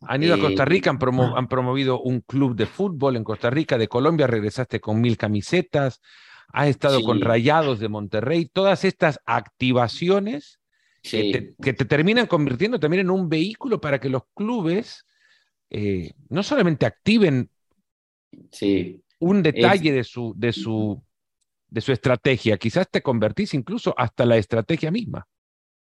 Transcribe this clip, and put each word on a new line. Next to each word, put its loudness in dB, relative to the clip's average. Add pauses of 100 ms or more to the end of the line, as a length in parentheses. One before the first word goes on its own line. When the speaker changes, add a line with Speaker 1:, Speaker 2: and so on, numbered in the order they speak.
Speaker 1:
Han -4
ido 4
a 4
Speaker 2:
Eh, -2
Speaker 1:
Costa 2
Rica, 2
han -2
promo-, 0
han -2
promovido -2
un -2
club -2
de 0
fútbol -2
en -4
Costa -2
Rica, 0
de 0
Colombia 2
regresaste -4
con -2
mil 2
camisetas, -2 (520)
has 2
estado 2
Speaker 2:
Sí. -2
Speaker 1:
con 2
Rayados 2
de -4
Monterrey, -2
todas 0
estas 0
activaciones 0 (440)
Speaker 2:
Sí. -2
Speaker 1:
que -2
te, -14
que 0
te -2
terminan 2
convirtiendo 0
también 0
en 0
un -2
vehículo -2
para -2
que -4
los -2 (120)
clubes, -4 (640)
eh, -4 (160)
no -4
solamente 0
activen 2 (1040)
Speaker 2:
Sí. -2 (160)
Speaker 1:
un 2
detalle 4
Speaker 2:
Es 2
Speaker 1:
de 0
su, -8
de 0
su, -4 (680)
de -6
su -2
estrategia, 2
quizás -2
te -2
convertís -2
incluso -4
hasta -2
la 4
estrategia -2
misma. -6 (560)